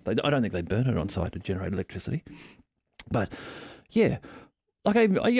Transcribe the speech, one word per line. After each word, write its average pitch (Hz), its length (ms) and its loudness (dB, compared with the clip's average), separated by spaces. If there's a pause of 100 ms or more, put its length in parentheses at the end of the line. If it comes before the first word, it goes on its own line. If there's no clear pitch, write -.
they, 101 200 0
I 147 60 0
don't 139 120 4
think 101 120 0
they 90 80 -2
burn 104 260 0
it 113 100 2
on 78 120 -2
site 85 240 -2
to 87 60 -10
generate 92 340 -4
electricity. 95 500 -6 (840)
But - 220 -2 (600)
yeah, 190 260 2 (680)
like 202 140 4
I, 233 60 6 (200)
I, - 40 2 (120)